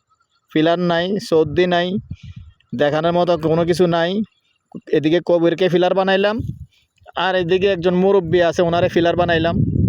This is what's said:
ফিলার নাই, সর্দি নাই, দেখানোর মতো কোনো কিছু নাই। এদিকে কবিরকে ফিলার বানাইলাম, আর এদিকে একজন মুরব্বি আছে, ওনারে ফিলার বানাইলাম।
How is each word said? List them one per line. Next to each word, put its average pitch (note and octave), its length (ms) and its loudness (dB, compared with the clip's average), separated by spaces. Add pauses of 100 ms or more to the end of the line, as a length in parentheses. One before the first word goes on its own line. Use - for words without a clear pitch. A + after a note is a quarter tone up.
(520)
ফিলার E3 280 2
নাই, F3 260 0 (240)
সর্দি D#3+ 380 2
নাই, F3 200 0 (920)
দেখানোর D#3 340 0
মতো F3 280 0
কোনো D#3+ 280 0
কিছু F3+ 180 2
নাই। E3+ 240 0 (800)
এদিকে D#3 280 2 (100)
কবিরকে E3+ 400 2
ফিলার F3+ 240 0
বানাইলাম, F#3+ 420 0 (880)
আর F#3 100 0
এদিকে F#3 360 0
একজন F3+ 240 0
মুরব্বি F3+ 460 2
আছে, E3+ 200 0
ওনারে F3 280 2
ফিলার E3+ 260 0
বানাইলাম। E3+ 400 0 (340)